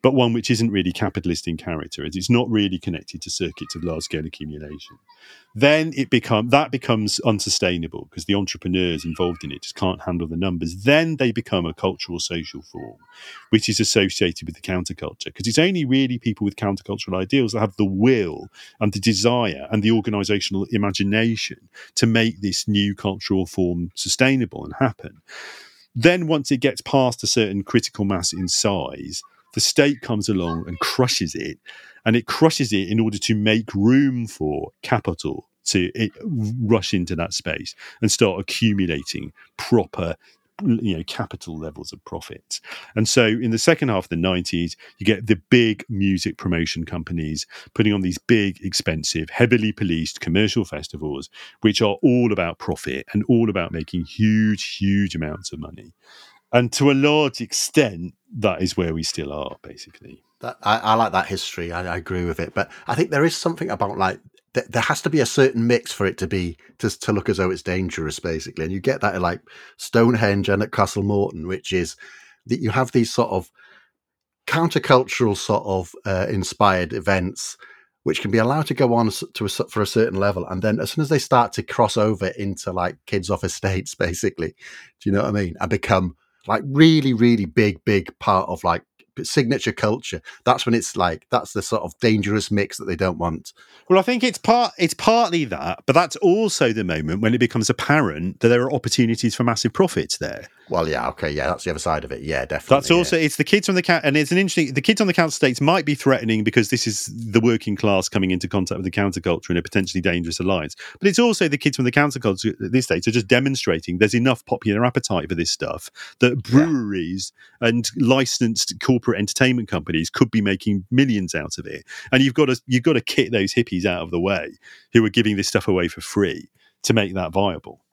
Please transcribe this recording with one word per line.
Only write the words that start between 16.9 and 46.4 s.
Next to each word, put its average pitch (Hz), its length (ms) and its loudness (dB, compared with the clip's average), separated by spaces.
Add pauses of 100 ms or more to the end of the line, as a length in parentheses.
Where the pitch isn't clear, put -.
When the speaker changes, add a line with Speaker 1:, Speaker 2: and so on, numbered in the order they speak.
Speaker 1:
ideals 113 340 2
that 107 80 -2
have 101 160 -2
the 104 80 2
will 98 640 2 (300)
and 107 140 0
the 101 60 -4
desire 101 720 2
and 107 100 2
the 107 80 4
organisational 101 800 0
imagination 104 1000 -2 (260)
to - 100 2
make 113 360 2
this 98 260 -4
new 101 260 0
cultural 95 540 -2
form 87 480 -2
sustainable 127 680 0
and 71 120 -12
happen. - 460 -4 (760)
Then 165 320 4
once 151 240 0
it 135 60 2
gets 120 240 0
past 131 420 0
a 113 40 -2
certain 101 360 0
critical - 420 -2
mass 95 260 -2
in 92 160 -6
size, 71 760 -4 (300)
the - 80 -2
state 143 400 2
comes 104 280 -4
along 85 380 -2
and 85 120 -10
crushes - 540 -2
it, - 240 -10 (480)
and 113 100 4
it 117 120 0
crushes 139 440 2
it 95 180 0
in 110 100 0
order 110 180 0
to 110 160 -2
make 107 400 0
room 120 540 2
for 73 440 -6 (120)
capital - 640 -4 (160)
to, 90 300 0
it, 110 160 -4 (120)
rush 113 680 0
into 90 220 0
that 85 180 -6
space - 400 -8 (280)
and 110 100 2
start 95 280 2
accumulating 82 960 -2 (240)
proper, 90 580 0 (480)
you 113 320 0
know, 80 120 -8
capital - 500 -10
levels 78 340 -12
of - 140 -20
profits. - 560 -12 (340)
And 110 140 0
so 120 160 4
in 113 240 2
the 113 80 0
second 151 320 4
half 95 160 0
of - 40 -20
the 87 60 -4
nineties, 87 600 -2 (220)
you 98 60 -6
get 107 200 2
the 104 240 2
big 113 400 4
music 98 480 0
promotion 82 480 -2